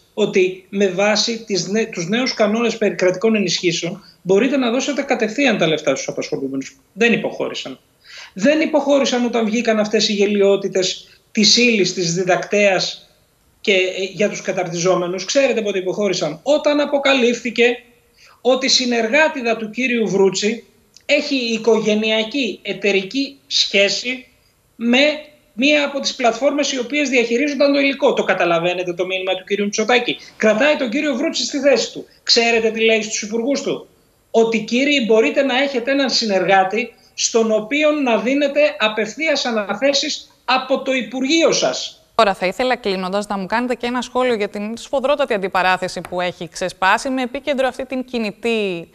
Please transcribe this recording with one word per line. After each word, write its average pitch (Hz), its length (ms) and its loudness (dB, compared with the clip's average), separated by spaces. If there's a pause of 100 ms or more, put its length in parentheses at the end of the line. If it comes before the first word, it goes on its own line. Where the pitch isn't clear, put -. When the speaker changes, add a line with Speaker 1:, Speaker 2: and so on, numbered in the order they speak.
(140)
Speaker 1:
ότι 185 560 0
με 202 180 0
βάση 208 560 0
τις 175 240 -4
νε-, 214 180 0
τους 180 220 -8
νέους 240 260 -2
κανόνες 220 440 0
περί 190 180 0
κρατικών 185 400 2
ενισχύσεων 180 680 -2 (180)
μπορείτε 220 360 2
να 247 140 0
δώσετε 262 300 -2
κατευθείαν 233 560 0
τα 165 100 2
λεφτά 151 280 0
στους - 120 -6
απασχολούμενους. 135 680 -6 (160)
Δεν 226 200 2
υποχώρησαν. 131 680 -6 (540)
Δεν 285 280 2
υποχώρησαν 277 640 2
όταν 226 200 0
βγήκαν 220 340 0
αυτές 214 300 0
οι 220 40 -2
γελοιότητες 196 960 2 (240)
της 214 260 4
ύλης, 220 360 4
της 170 200 -2
διδακτέας 185 960 0 (520)
και, 208 120 2
ε, 185 300 0 (100)
για 202 160 0
τους - 120 -8
καταρτιζόμενους. 175 840 -2
Ξέρετε 254 360 2
πότε 202 160 -4
υποχώρησαν; 185 680 -2
Όταν 294 360 2
αποκαλύφθηκε 254 960 2 (680)
ότι 262 240 2
συνεργάτηδα 240 880 0
του 214 120 -8
κύριου 240 380 -2
Βρούτση 196 560 2 (420)
έχει 285 300 0
οικογενειακή 220 1300 0
εταιρική 202 760 -2 (100)
σχέση 208 800 0 (480)
με 240 240 2 (540)
μία 285 320 2
από 285 140 -6
τις - 160 -6
πλατφόρμες 277 560 0
οι 269 80 -4
οποίες 277 300 -2
διαχειρίζονταν 262 640 2
το 285 60 2
υλικό. 277 340 2
Το 202 100 0
καταλαβαίνετε 175 680 0
το 180 120 -2
μήνυμα 185 300 -4
του 185 80 -12
κύριου 202 200 -2
Μητσοτάκη; 220 540 0 (200)
Κρατάει 220 380 4
τον 262 140 -4
κύριο 285 260 -2
Βρούτση 302 300 -4
στη 294 140 -6
θέση 262 320 2
του. - 140 -14 (180)
Ξέρετε 233 480 2
τι 220 80 -6
λέει 220 220 4
στους - 200 -6
υπουργούς 233 400 -2
του; 143 260 -6 (440)
Ότι, 220 320 2
κύριοι, 269 440 2
μπορείτε 240 340 4
να 262 160 0
έχετε 269 340 -2
έναν 277 180 0
συνεργάτη 196 840 0 (200)
στον 220 380 0
οποίο 285 400 2
να 262 260 0
δίνετε 285 600 2
απευθείας 226 680 -2
αναθέσεις 247 840 -2 (140)
από 262 360 0
το 269 120 -4
Υπουργείο 262 580 0
σας. - 520 -4 (120)
Speaker 2:
Τώρα, 208 180 4
θα 185 120 -4
ήθελα, 247 300 0
κλείνοντας, 196 520 -4
να 202 100 -4
μου 190 80 -4
κάνετε 240 300 -2
και 240 120 -6
ένα 247 140 -4
σχόλιο 247 320 0
για 208 140 -2
την 214 300 -8
σφοδρότατη 269 560 0
αντιπαράθεση 185 680 0
που 180 200 -6
έχει 175 280 -6
ξεσπάσει 190 600 -2
με 262 120 -2
επίκεντρο 269 460 -2
αυτή 254 180 -6
την 254 200 -6
κινητή 214 880 -4